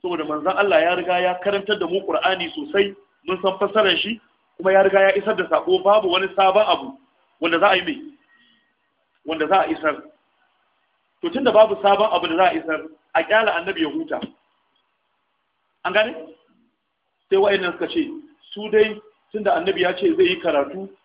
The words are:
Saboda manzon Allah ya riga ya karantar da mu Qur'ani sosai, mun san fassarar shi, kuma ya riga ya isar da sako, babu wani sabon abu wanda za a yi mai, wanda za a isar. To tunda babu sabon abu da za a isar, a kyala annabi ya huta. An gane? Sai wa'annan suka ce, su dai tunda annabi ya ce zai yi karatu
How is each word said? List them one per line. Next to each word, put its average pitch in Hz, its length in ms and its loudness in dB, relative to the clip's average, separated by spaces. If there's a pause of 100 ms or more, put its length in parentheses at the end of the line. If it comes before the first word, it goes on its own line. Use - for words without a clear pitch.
Saboda 165 220 -6
manzon 156 320 -4
Allah 185 240 4
ya 170 140 2
riga 180 260 -2
ya 180 140 0 (100)
karantar 202 340 -2
da 175 80 -4
mu 185 200 -2
Qur'ani 170 500 -2
sosai, 196 380 -2 (320)
mun 180 160 -4
san 190 160 -2
fassarar 202 400 0
shi, 220 200 -6 (380)
kuma 190 160 0
ya 190 100 6
riga 190 180 4
ya 196 160 4
isar 202 200 -2
da 175 120 -4
sako, 175 340 0
babu 202 260 4
wani 185 260 0
sabon 196 320 4
abu 139 320 -4 (420)
wanda 165 200 0
za 202 80 4
a 190 80 4
yi 180 60 0
mai, 156 180 -6 (1300)
wanda 156 220 -4
za 190 120 4
a 156 100 0
isar. 151 320 -4 (1160)
To 170 100 -6
tunda 254 220 0
babu 208 300 6
sabon 202 300 4
abu 170 160 -2
da 160 80 -2
za 185 120 4
a 165 60 0
isar, 160 260 -4 (340)
a 165 100 2
kyala 214 360 2
annabi 175 220 -6
ya 151 80 0
huta. 151 300 -6 (1600)
An - 80 -4
gane? - 220 0 (1120)
Sai 196 80 2
wa'annan 190 360 2
suka 165 160 -6
ce, 160 200 -2 (460)
su 208 160 -10
dai 214 260 2 (360)
tunda 196 220 -2
annabi 180 280 -2
ya 175 120 0
ce 175 220 0
zai 190 160 4
yi 165 80 -6
karatu 160 480 -2 (160)